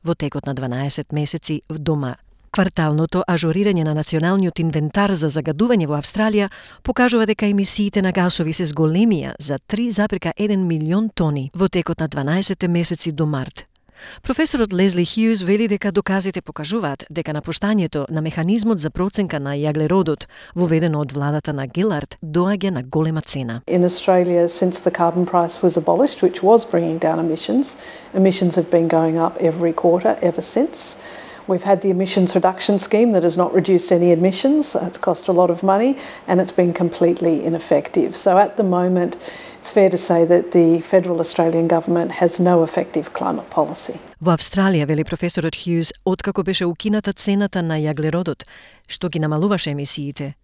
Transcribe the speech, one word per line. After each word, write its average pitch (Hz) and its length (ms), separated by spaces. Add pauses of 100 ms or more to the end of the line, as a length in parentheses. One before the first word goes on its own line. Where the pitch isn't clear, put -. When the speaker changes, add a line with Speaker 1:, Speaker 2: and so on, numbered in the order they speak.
Speaker 1:
во 165 120
текот - 300
на 139 80
дванаесет 131 600
месеци 151 560
до 156 260
март. 135 240 (320)
Кварталното 165 800
ажурирање 170 560
на 151 80
националниот 170 640
инвентар 165 560
за 156 160
загадување 160 560
во 147 80
Австралија 208 540 (340)
покажува 240 420
дека 214 220
емисиите 202 540
на 185 100
гасови 175 420
се 175 140
зголемија 156 720
за 143 160 (120)
три 233 240
запирка 196 460
еден 196 300
милион 170 480
тони 143 400
во 185 140
текот 170 300
на 160 80
дванаесетте 170 600
месеци 170 440
до 151 140
март. 139 420 (560)
Професорот 254 500
Лесли 180 320
Хјуз 220 400
вели 208 220
дека 202 240
доказите 190 500
покажуваат 151 680
дека 156 220
напуштањето 165 800
на 156 120
механизмот 196 580
за 151 100
проценка 180 500
на 139 160
јаглеродот, 151 720 (280)
воведено 160 440
од 143 120
владата 147 420
на 135 140
Гилард, 170 560
доаѓа 180 460
на 135 140
голема 156 380
цена. 120 460
Speaker 2:
In 180 180
Australia, 180 640
since 180 320
the 180 100
carbon 175 340
price 170 380
was 175 140
abolished, 175 440
which - 220
was 220 220
bringing 170 340
down 165 200
emissions, 170 580 (360)
emissions 190 420
have 165 140
been 165 200
going 165 280
up 165 220
every 170 320
quarter 180 500
ever 175 200
since. - 560 (500)
We've 185 240
had 190 100
the 196 80
emissions 185 460
reduction 185 440
scheme 226 340
that 175 100
has 175 120
not 175 180
reduced 185 380
any 175 200
emissions. 196 640
It's 180 240
cost - 280
a 190 60
lot 175 160
of 170 140
money 226 340 (300)
and 185 120
it's 190 160
been 180 160
completely 170 720
ineffective. 160 720
So 185 220
at 202 200
the 214 60
moment, 180 540 (420)
it's - 120
fair 190 180
to 170 80
say 170 300
that 175 240
the 165 300
federal 180 380
Australian 165 480
government 170 440 (100)
has 175 180
no 175 240
effective 160 480
climate 90 380
policy. - 480 (240)
Speaker 1:
Во 170 160
Австралија, 190 480
вели 156 180
професорот 165 500
Хјуз, 165 380 (140)
откако 190 380
беше 185 220
укината 202 480
цената 196 480
на 160 200
јаглеродот, 156 640 (420)
што - 220
ги 160 100
намалуваше 156 520
емисиите 143 640 (100)